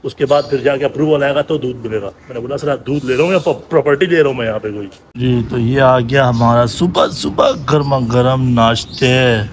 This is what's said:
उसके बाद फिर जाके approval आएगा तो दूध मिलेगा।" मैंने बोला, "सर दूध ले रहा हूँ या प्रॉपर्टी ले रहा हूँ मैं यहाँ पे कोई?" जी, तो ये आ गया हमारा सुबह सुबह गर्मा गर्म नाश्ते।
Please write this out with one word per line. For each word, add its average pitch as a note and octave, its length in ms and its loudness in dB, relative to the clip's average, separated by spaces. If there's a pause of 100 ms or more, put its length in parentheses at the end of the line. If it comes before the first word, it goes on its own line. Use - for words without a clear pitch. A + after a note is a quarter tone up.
उसके C#3 200 -4
बाद C#3+ 180 2
फिर C3+ 180 -4
जाके C#3 240 0
approval D3 380 0
आएगा C#3+ 180 0
तो D3+ 160 -2
दूध B2+ 180 -6
मिलेगा।" A2 320 -6
मैंने A#2+ 320 -14
बोला, B2 180 -8
"सर C#3+ 200 -4
दूध C#3 260 -6
ले B2+ 120 -2
रहा C#3 80 2
हूँ F3+ 100 0
या F3+ 140 2
प्रॉपर्टी D3 580 0
ले E3+ 140 2
रहा C#3+ 80 4
हूँ B2+ 100 -2
मैं A#2+ 80 -4
यहाँ G#2+ 140 -2
पे G#2+ 120 -6
कोई?" G2+ 160 -10 (300)
जी, B2 260 0
तो B2+ 140 -4
ये B2 220 0
आ C3 200 6
गया C3 260 2
हमारा A#2+ 400 2
सुबह - 420 0
सुबह - 440 0
गर्मा C#3+ 480 0
गर्म B2 420 0
नाश्ते। A#2+ 1120 0